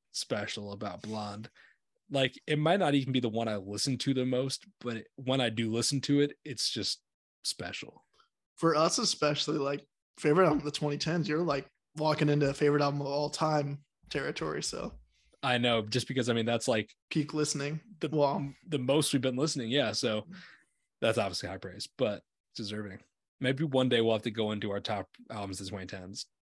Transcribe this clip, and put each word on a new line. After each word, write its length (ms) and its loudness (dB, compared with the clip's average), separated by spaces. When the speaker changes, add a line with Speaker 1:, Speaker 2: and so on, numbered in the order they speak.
Speaker 1:
special 600 -6
about 280 -8
Blonde. 480 -8
Like, 340 0
it 140 0
might 200 4
not 140 4
even 200 2
be 80 2
the 80 0
one 180 -2
I 80 -2
listen 440 -2
to 140 0
the 120 0
most, 400 -2
but 240 -8
when 260 0
I 80 2
do 220 0
listen 300 0
to 180 4
it, 140 2
it's 240 -4
just 320 -4
special. 640 -8
Speaker 2:
For 180 4
us, 240 4
especially, 580 0
like, 260 -2
favorite 260 6
album 140 6
of 60 -4
the 60 -4
twenty 280 -2
tens, 280 0
you're, 120 0
like, 260 0
walking 340 4
into 200 6
a 40 0
favorite 300 4
album 180 0
of 60 -6
all 240 -2
time 520 0
territory. 500 -4
So 320 -6
Speaker 1:
I 160 2
know, 240 4
just 260 -2
because, 220 0
I 40 4
mean, 120 2
that's, 220 0
like, 260 2
Speaker 2:
peak 240 0
listening. 480 -2
Speaker 1:
the, 100 -2
Speaker 2:
Wow. 380 2
Speaker 1:
the 120 -2
most 320 2
we've 100 4
been 140 0
listening. 360 -2
Yeah. 220 2
So 320 0
that's 160 2
obviously 320 -2
high 80 -8
praise, 300 -12
but 240 -2
deserving. 440 -8
Maybe 240 0
one 240 2
day 120 4
we'll 120 4
have 100 2
to 80 -2
go 200 -2
into 200 -4
our 80 -4
top 300 -4
albums 280 -8
of 60 -10
the 60 -10
twenty 160 -8
tens. 400 -12